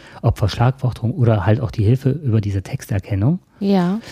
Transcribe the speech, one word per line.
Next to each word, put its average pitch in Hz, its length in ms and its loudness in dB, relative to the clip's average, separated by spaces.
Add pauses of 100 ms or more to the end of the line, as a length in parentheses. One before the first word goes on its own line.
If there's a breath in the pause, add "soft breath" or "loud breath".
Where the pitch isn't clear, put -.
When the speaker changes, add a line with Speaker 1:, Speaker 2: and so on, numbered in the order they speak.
(220 loud breath)
Speaker 1:
ob - 160 2
Verschlagwortung 120 760 0
oder 113 320 2
halt 107 160 2
auch 113 120 -4
die 107 120 -2
Hilfe 127 260 2
über 131 300 0
diese 98 220 -4
Texterkennung. 107 800 -2 (200)
Speaker 2:
Ja. 196 380 0 (140 loud breath)